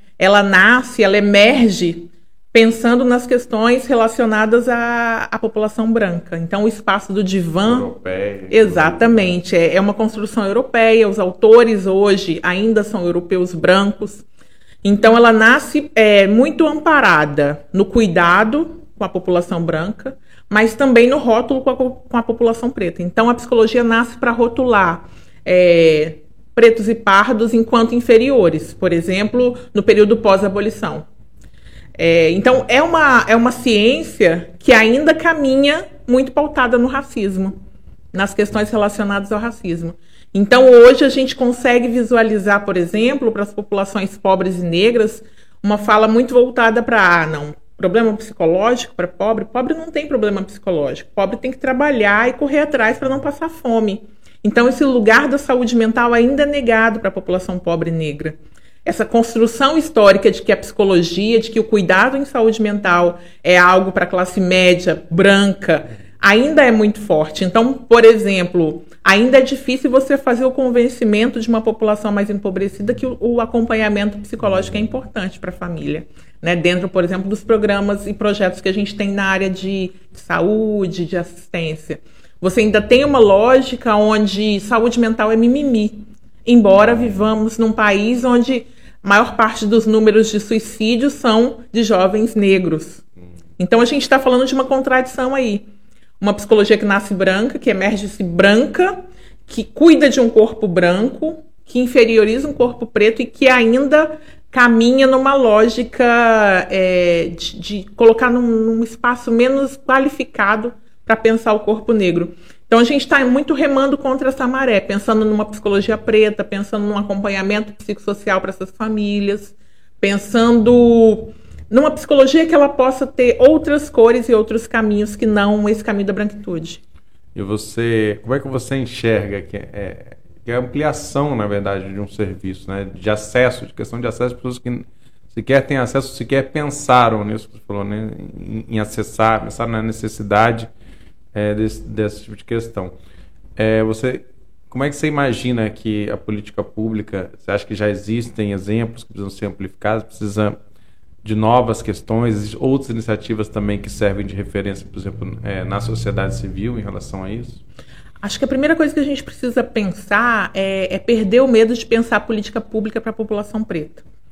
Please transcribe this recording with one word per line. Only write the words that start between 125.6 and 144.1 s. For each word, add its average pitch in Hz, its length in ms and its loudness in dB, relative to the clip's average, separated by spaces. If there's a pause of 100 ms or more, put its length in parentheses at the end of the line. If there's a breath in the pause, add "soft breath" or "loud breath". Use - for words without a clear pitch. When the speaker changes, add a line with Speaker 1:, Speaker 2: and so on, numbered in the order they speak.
Speaker 1:
esse 214 160 -2
caminho 202 220 -4
da 196 80 -4
branquitude. 202 640 -8 (560)
Speaker 2:
E 98 60 -8
você, 107 800 -4
como 120 120 -4
é 139 60 -2
que 139 80 -12
você 131 280 -6
enxerga 101 640 -4
que 101 160 -12
é, - 580 -14 (260)
que 120 80 -10
é 120 60 -4
a - 20 -2
ampliação, 143 800 -4
na 104 100 -4
verdade, 98 460 -6
de 98 80 -10
um 101 80 -10
serviço, 92 640 -10
né, 98 240 -8
de - 160 -6
acesso, 123 560 -2
de - 80 -20
questão 117 260 -12
de 120 60 -8
acesso, 123 280 -6
pessoas 123 240 -12
que 123 240 -10 (460)
sequer 131 380 -2
têm 139 100 -4
acesso, 131 400 -4
sequer 131 340 -4
pensaram 127 720 0
nisso 107 260 -10
que - 100 -20
você - 100 -20
falou, 101 160 -8
né, 107 340 -8
em, - 480 -12
em 110 140 -4
acessar, 110 640 -2
pensar 117 260 -8
na 110 140 -6
necessidade, 110 880 -2 (640 soft breath)
é, 104 200 -4
desse, 107 260 -6
desse 107 440 -8
tipo 107 120 -20
de - 80 -20
questão. 110 480 -10 (640 soft breath)
É, 110 260 0
você, 110 400 -6 (460)